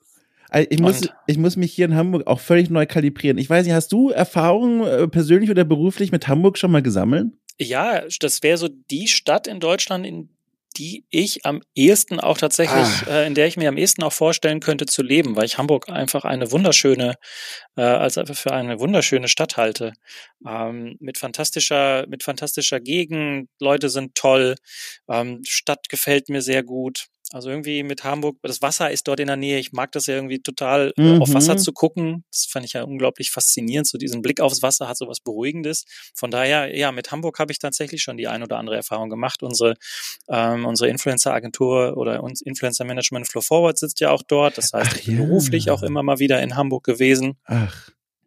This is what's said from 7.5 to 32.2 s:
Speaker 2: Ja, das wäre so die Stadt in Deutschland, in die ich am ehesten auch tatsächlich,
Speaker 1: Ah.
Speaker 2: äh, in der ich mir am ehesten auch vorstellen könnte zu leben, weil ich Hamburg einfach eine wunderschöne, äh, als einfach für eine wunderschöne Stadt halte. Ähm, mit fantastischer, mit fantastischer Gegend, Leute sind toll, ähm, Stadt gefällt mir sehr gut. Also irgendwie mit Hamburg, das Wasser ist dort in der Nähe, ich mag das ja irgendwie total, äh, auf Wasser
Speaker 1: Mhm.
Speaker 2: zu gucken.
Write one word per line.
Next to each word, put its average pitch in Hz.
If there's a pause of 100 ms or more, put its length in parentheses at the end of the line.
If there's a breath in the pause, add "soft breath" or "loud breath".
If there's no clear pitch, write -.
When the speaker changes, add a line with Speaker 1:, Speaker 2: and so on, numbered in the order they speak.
Speaker 2:
Ja, 151 (160)
das -
wäre 156
so 165
die 143
Stadt -
in 196
Deutschland, 185
in 165 (460)
die 175
ich 170
am 143 (120)
ehesten 175
auch -
tatsächlich, 151 (240)
Speaker 1:
Ah. - (120)
Speaker 2:
äh, 156
in 147
der 151
ich 170
mir 165
am 139
ehesten 180
auch 156
vorstellen 156
könnte 147
zu 135
leben, 135
weil 107
ich -
Hamburg 143
einfach 139
eine 127
wunderschöne, 135 (600 loud breath)
äh, 131
als 123
einfach 143
für 135
eine 123
wunderschöne 139
Stadt -
halte. 110 (520 loud breath)
Ähm, 117
mit 131
fantastischer, 139
mit -
fantastischer 143
Gegend, 151 (100)
Leute 143
sind 135
toll, 131 (540 loud breath)
ähm, 120
Stadt -
gefällt 143
mir 139
sehr 131
gut. 127 (260)
Also 131
irgendwie 147
mit 139
Hamburg, 147
das 127
Wasser 147
ist 143
dort 139
in 143
der 139
Nähe, 139
ich 131
mag -
das 143
ja 139
irgendwie 135
total, 139
äh, 165
auf 139
Wasser 151
Speaker 1:
Mhm. 196
Speaker 2:
zu 175
gucken. 165